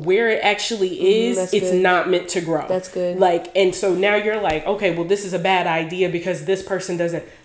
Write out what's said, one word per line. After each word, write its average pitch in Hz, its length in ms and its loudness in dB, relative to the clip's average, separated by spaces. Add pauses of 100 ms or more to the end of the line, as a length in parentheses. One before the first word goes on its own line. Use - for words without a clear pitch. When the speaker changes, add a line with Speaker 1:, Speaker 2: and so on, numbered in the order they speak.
Speaker 1:
where 202 260 2
it 220 160 2
actually 202 460 0
Speaker 2:
Mm, 180 120 -6
Speaker 1:
is, 220 360 4
Speaker 2:
that's 185 160 0
Speaker 1:
it's 185 180 2
Speaker 2:
good. 185 100 4
Speaker 1:
not 180 260 4
meant 175 200 0
to 185 120 -2
grow. 160 280 -2
Speaker 2:
That's 185 200 -2
good. 180 300 -4
Speaker 1:
Like, 175 380 2
and 190 180 4
so 196 200 0
now 202 200 2
you're 214 260 0
like, 156 280 -2
"Okay, 196 260 0
well, 170 100 -4
this 196 200 -2
is 185 80 -8
a 180 80 -2
bad 180 260 2
idea 170 420 -2
because 170 360 -4
this 190 180 -2
person 180 340 -4
doesn't," 170 280 -4 (200)